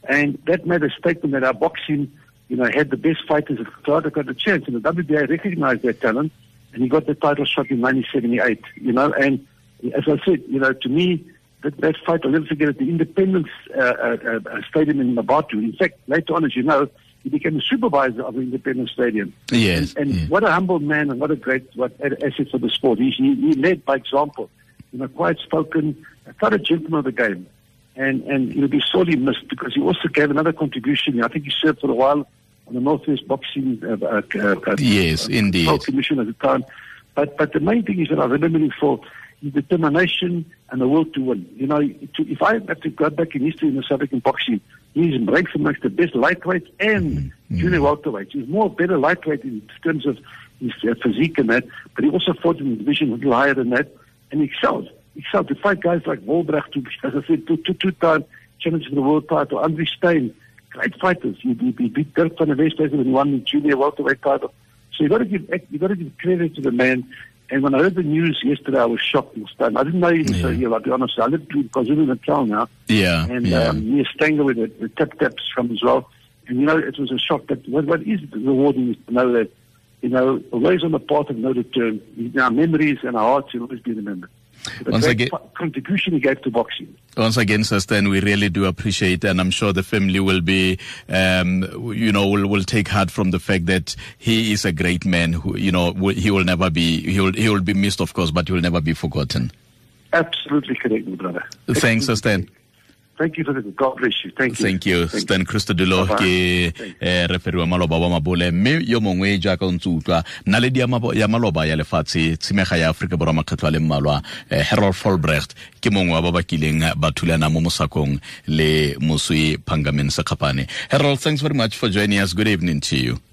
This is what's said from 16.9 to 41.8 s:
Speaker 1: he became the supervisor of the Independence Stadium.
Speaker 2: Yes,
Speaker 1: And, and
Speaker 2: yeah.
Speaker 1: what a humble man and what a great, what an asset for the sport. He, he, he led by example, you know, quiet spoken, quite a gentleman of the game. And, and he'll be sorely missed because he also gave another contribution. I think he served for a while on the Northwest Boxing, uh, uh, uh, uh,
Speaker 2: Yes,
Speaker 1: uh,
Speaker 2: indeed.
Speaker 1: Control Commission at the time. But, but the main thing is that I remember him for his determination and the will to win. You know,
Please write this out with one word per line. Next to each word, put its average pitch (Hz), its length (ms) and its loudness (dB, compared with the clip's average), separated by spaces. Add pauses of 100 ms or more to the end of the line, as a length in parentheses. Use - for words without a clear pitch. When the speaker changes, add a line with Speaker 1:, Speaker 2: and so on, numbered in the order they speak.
Speaker 1:
he - 80 -6
became 208 240 -2
the 143 80 -2
supervisor 139 600 0
of 110 100 -8
the 127 60 -4
Independence 127 500 -4
Stadium. 107 420 -2 (180)
Speaker 2:
Yes, 90 440 2
Speaker 1:
And, 139 160 -2
and 90 100 0
Speaker 2:
yeah. 78 60 -2
Speaker 1:
what 214 180 2
a 196 60 4
humble 180 300 2
man 147 300 0
and 123 80 -4
what 147 120 -2
a 151 60 2
great, 131 300 -4 (100)
what 123 240 -4
an 143 220 -4
asset 139 280 -2
for 131 80 -2
the 120 100 0
sport. 113 300 2
He, 131 120 2
he, 135 260 2
he 147 180 2
led 156 320 0
by 139 100 2
example, 139 540 -2 (420)
you 123 60 -10
know, 131 100 -6
quiet 170 300 -2
spoken, 156 680 -2 (340)
quite 214 140 2
a 208 60 2
gentleman 160 400 0
of 139 80 -2
the 127 60 -2
game. 104 340 -2 (500)
And, 135 280 -2
and 131 280 -2
he'll 139 140 2
be 135 240 0
sorely 175 240 2
missed 127 340 -2
because - 240 -8
he 139 80 0
also 175 280 0
gave 147 200 2
another 156 240 0
contribution. 139 680 -2
I 117 60 0
think 151 160 -6
he 139 80 -8 (100)
served 156 180 2
for 139 80 -2
a 127 60 0
while 139 320 2 (400)
on 117 80 -12
the 123 60 -2
Northwest 143 480 0
Boxing, 131 540 -4
uh, 110 220 -4
uh, 104 180 -2 (140)
uh, 101 180 0 (120)
uh, 101 120 0
Speaker 2:
Yes, 95 500 2
Speaker 1:
uh, - 40 -4
Speaker 2:
indeed. 92 340 2
Speaker 1:
Control 147 120 4
Commission - 400 -2
at 110 80 -2
the 110 80 -8
time. 135 300 0 (500)
But, 143 220 -2
but 151 160 -2
the 156 80 0
main 214 240 2
thing 185 160 -2
is 156 80 0
that 156 100 0
I 143 60 2
remember 156 340 2
him 151 220 2
for 135 200 2 (420)
his 143 100 -6
determination 165 920 0 (260)
and 127 100 -4
the 127 80 2
will 156 160 4
to 143 180 -4
win. 113 340 -2
You 135 100 -4
know, 147 140 0